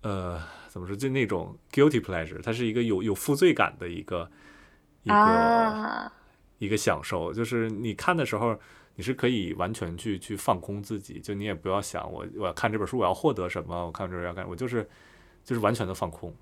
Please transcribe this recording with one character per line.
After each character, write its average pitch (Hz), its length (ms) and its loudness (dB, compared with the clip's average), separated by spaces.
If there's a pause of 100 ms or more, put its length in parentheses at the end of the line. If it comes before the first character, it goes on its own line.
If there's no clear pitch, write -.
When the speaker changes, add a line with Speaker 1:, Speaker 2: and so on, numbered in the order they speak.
Speaker 1:
呃， 90 360 -4 (280)
怎 - 120 -14
么 90 60 -8
说， 98 100 -6
就 131 140 -2
那 131 160 2
种 90 320 -4 (140)
guilty 139 280 8
pleasure， 82 440 -4
它 113 100 -2
是 120 140 -2
一 110 60 0
个 120 100 2
有， 104 180 2
有 104 140 2
负 - 180 0
罪 175 200 6
感 - 260 2
的 87 100 -6
一 90 140 -8
个， 87 260 -6 (720)
一 - 80 -8
个， 208 60 6
Speaker 2:
啊。 226 1000 4 (460)
Speaker 1:
一 101 100 -4
个 107 80 2
享 78 260 2
受。 85 300 -2
就 117 100 -2
是 113 280 -2
你 107 240 -4
看 - 200 2
的 160 80 2
时 113 140 -2
候， 113 180 2 (400)
你 - 80 -10
是 123 120 -2
可 135 120 2
以 101 260 0
完 90 200 -2
全 87 240 -6
去， 98 220 -4
去 - 160 -10
放 95 260 0
空 101 220 -8
自 104 160 -6
己， 104 200 -14
就 - 140 -8
你 101 100 -6
也 104 120 -2
不 82 140 -6
要 98 120 0
想 - 300 -8
我， 85 120 -10 (140)
我 104 80 -4
要 87 80 -2
看 107 180 0
这 110 60 -2
本 104 80 -2
书， 123 140 -2
我 110 40 4
要 90 80 6
获 135 220 2
得 90 160 -2
什 90 140 -6
么， 85 240 -6
我 82 40 -8
看 92 160 -6
这 90 80 -6
本 87 60 -4
书 87 60 -4
要 87 60 -6
干， 90 140 -8
我 90 80 -8
就 123 120 -4
是， 113 200 0 (560)
就 127 120 -4
是 113 60 0
完 104 120 6
全 110 140 -2
的 92 80 -4
放 90 160 -4
空。 85 200 -12 (100)